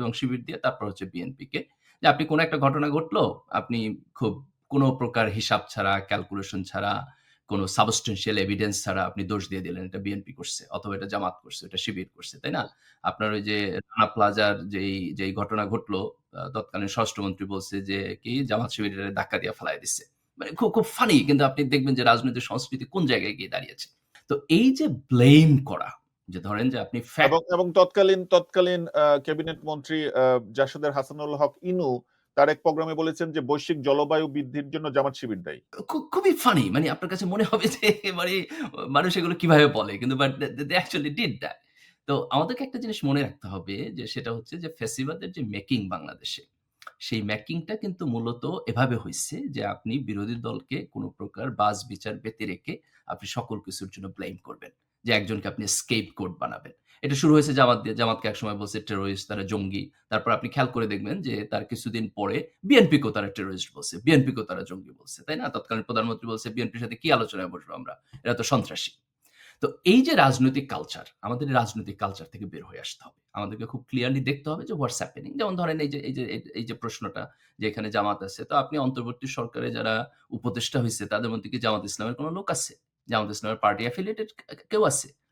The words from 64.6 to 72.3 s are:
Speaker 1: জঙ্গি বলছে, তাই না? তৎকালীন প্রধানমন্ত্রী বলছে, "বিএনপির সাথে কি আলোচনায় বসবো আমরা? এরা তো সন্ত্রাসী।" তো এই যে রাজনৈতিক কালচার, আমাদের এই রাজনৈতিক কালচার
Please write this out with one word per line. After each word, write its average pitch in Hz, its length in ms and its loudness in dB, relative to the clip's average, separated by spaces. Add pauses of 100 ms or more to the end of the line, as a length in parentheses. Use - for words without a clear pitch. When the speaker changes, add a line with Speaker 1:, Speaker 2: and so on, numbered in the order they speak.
Speaker 1:
জঙ্গি 95 280 -14
বলছে, - 320 -20
তাই 156 140 -6
না? 240 120 -4
তৎকালীন 113 340 -6
প্রধানমন্ত্রী 113 460 -2
বলছে, 110 220 -6
"বিএনপির 117 300 -4
সাথে 117 160 -8
কি 156 160 0
আলোচনায় 98 360 0
বসবো 85 260 -16
আমরা? - 280 -14 (220)
এরা 120 100 2
তো 117 80 -2
সন্ত্রাসী।" - 480 -2 (720)
তো - 120 0 (120)
এই 233 180 8
যে 320 120 2
রাজনৈতিক 131 560 4
কালচার, - 340 -8 (180)
আমাদের 123 260 -4
এই 135 60 0
রাজনৈতিক 107 440 -2
কালচার 98 340 -6